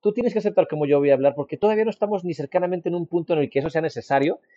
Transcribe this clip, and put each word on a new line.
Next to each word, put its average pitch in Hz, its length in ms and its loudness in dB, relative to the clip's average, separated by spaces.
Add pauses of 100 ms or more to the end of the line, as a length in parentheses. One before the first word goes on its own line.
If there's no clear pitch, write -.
tú 208 120 0
tienes 240 200 -2
que 220 60 0
aceptar 196 300 2
cómo 151 180 -2
yo 143 140 4
voy 143 100 4
a 139 40 8
hablar, 139 200 2
porque 143 240 -8
todavía 214 260 2
no 220 60 -2
estamos 196 340 -4
ni 175 100 -4
cercanamente 180 540 -2
en 170 60 -4
un 170 120 -4
punto 170 280 -2
en 151 60 0
el 143 100 0
que - 80 -2
eso 143 120 -2
sea 160 120 -2
necesario, 143 580 -2 (160)